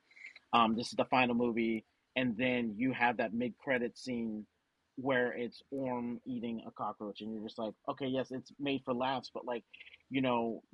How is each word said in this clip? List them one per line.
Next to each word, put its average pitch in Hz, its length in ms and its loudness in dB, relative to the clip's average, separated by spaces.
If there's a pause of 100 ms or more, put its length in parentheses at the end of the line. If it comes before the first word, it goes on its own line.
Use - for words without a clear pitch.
(520)
Um, 113 240 8
this 120 120 -4
is - 80 -8
the - 100 4
final 127 280 4
movie, 113 500 2 (320)
and 123 200 2
then 120 400 0
you 127 160 0
have 120 260 2
that 113 160 0
mid-credit 120 640 -2
scene 113 480 -4 (500)
where 123 360 2
it's - 380 -6
Orm 123 560 -4
eating 117 400 -4
a 113 60 -12
cockroach, 104 480 -8
and 110 120 -8
you're 107 120 -8
just - 140 -10
like, 107 160 -6 (140)
"Okay, 131 200 -6
yes, 131 240 -2
it's 131 260 -10
made 139 260 -2
for 127 100 -2
laughs, 131 380 -2
but, - 140 -10
like, 120 180 -6 (460)
you 131 120 0
know, 117 400 0 (120)